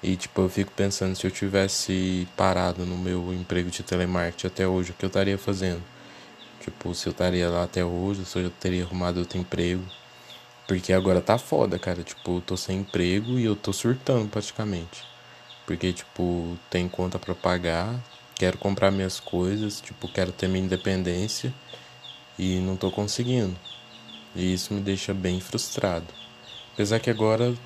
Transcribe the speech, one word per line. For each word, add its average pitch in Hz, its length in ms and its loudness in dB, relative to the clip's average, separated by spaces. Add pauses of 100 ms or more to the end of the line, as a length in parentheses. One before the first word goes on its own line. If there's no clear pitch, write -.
E, 95 100 2
tipo, - 260 0
eu 92 80 4
fico 98 220 0
pensando, 95 440 0
se - 100 -4
eu 98 40 2
tivesse 95 1040 2
parado 92 480 2
no 90 100 -2
meu 90 380 -2
emprego 90 380 -2
de - 120 -8
telemarketing 90 680 0
até 95 200 0
hoje, 90 220 2
o 90 40 -8
que - 80 -8
eu 98 40 0
estaria 98 320 2
fazendo? 92 440 -2 (800)
Tipo, - 340 -6
se - 120 -4
eu 82 40 0
estaria 90 380 2
lá 87 160 2
até 90 180 0
hoje, 90 440 0
se - 120 -4
eu 92 60 2
já 87 60 -2 (100)
teria 90 240 0
arrumado 90 360 0
outro 87 180 -2
emprego. 90 440 0 (840)
Porque 92 240 2
agora 92 300 6
tá 110 160 4
foda, 107 400 2
cara. 87 240 -2
Tipo, - 340 -4
eu 90 60 0
tô 92 120 -4
sem 95 260 -2
emprego 98 580 2
e 117 80 2
eu 107 100 4
tô 101 160 -4
surtando 120 560 2
praticamente. 101 760 -6 (600)
Porque, 90 240 0
tipo, 87 640 -2 (140)
tem 90 180 0
conta 90 320 -2
pra 90 160 -4
pagar, 90 640 0 (360)
quero 92 240 2
comprar 98 320 4
minhas 95 280 0
coisas, 101 600 0
tipo, - 260 -14
quero 90 260 0
ter 92 160 0
minha 92 180 2
independência 92 840 0 (880)
e 92 200 2
não 92 180 0
tô 95 140 0
conseguindo. 107 680 0 (800)
E 92 160 2
isso 92 220 -2
me 101 80 0
deixa 98 320 0
bem 92 260 0
frustrado. - 720 -2 (640)
Apesar 107 260 2
que - 80 0
agora 113 460 4 (120)